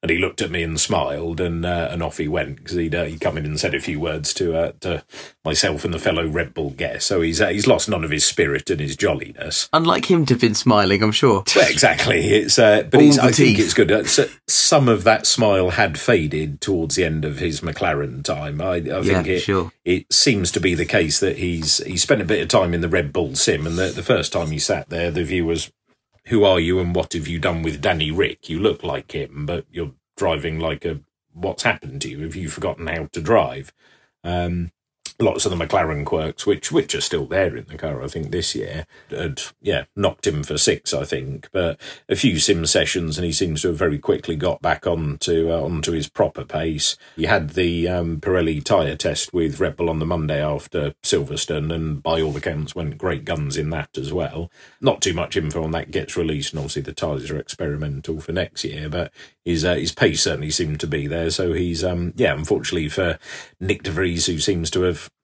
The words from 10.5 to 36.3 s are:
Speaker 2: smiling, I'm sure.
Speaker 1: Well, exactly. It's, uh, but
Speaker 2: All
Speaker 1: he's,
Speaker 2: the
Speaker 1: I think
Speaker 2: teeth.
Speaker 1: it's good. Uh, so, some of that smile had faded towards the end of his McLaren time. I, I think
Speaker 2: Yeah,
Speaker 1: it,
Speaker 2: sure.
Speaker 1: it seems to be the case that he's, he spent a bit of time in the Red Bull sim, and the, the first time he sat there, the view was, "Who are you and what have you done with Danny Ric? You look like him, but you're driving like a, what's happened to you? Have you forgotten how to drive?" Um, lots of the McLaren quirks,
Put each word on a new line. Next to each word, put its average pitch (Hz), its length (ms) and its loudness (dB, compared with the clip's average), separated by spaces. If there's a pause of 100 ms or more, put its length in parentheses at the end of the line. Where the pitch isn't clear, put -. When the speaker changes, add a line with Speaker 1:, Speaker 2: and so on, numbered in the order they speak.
Speaker 2:
smiling, 101 460 4
I'm 107 120 4
sure. 107 320 4 (100)
Speaker 1:
Well, 95 140 6
exactly. 87 640 4
It's, - 260 4
uh, 95 240 8
but - 120 0
Speaker 2:
All 143 60 10
Speaker 1:
he's, 147 140 10
Speaker 2:
the 131 80 4
Speaker 1:
I 123 80 6
think 123 240 6
Speaker 2:
teeth. - 80 2
Speaker 1:
it's - 100 2
good. 101 200 6
Uh, 107 100 2
so, - 240 4 (220)
some 139 400 6
of 101 160 4
that 110 200 6
smile 98 440 4
had 87 280 0
faded 78 600 0
towards 82 360 0
the 92 100 2
end 78 180 -2
of 73 160 -4
his 80 220 -2
McLaren 71 640 -4
time. 73 340 -4
I, 90 160 -2
I 85 280 -2
think 92 220 2
Speaker 2:
Yeah, 90 100 0
Speaker 1:
it, 90 40 0
Speaker 2:
sure. 90 320 0 (140)
Speaker 1:
it 90 260 0
seems 101 400 4
to - 80 0
be 87 160 2
the 82 80 0
case 85 380 2
that 92 160 0
he's, 85 400 0
he - 180 -6
spent 107 260 2
a 95 40 -4
bit 90 160 0
of 85 80 -4
time 92 240 4
in 85 80 0
the 85 80 -2
Red 82 240 0
Bull 82 220 -2
sim, 78 300 2
and 82 120 -4
the, 92 80 0
the - 180 -4
first 87 300 0
time 85 180 -2
he 76 80 -4
sat 82 300 -2
there, 85 220 -2
the 87 120 -2
view 87 220 0
was, 82 260 -2 (560)
"Who 104 180 4
are 92 140 6
you 87 200 2
and 87 160 0
what - 180 -2
have 78 140 -6
you 85 100 -4
done 82 260 -2
with 73 180 -4
Danny 78 300 0
Ric? - 380 -2
You 80 100 -4
look 101 220 2
like 71 300 -6
him, 69 340 -8
but 80 260 -6
you're 82 200 -8 (240)
driving 80 420 -2
like 80 280 -4
a, 78 160 -4 (320)
what's - 300 -6
happened 131 400 -4
to - 60 -8
you? 71 100 -12
Have 78 180 -8
you 87 100 -6
forgotten 82 400 -6
how 80 240 -6
to 87 100 -8
drive?" 76 520 0 (500)
Um, 87 480 -2 (480)
lots - 260 0
of 98 100 -2
the 82 100 -2
McLaren 78 380 0
quirks, 78 420 -4